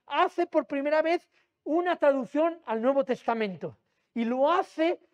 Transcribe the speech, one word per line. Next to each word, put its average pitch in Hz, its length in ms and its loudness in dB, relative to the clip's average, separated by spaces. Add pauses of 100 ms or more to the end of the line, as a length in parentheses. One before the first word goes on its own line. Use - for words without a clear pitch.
hace 339 400 0
por 311 180 0
primera 294 380 0
vez 330 260 -2 (360)
una 349 320 0
traducción 294 680 2
al 226 160 -4
Nuevo 269 220 2
Testamento 214 720 -4 (380)
y 233 100 -2
lo 262 260 0
hace 349 480 0 (140)